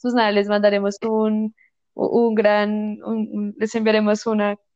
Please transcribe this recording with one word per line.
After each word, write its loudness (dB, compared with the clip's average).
Pues -2
nada, 4
les 2
mandaremos 2
un, 0
un 0
gran, 2
un, -4
un, -6
les -4
enviaremos 0
una, 0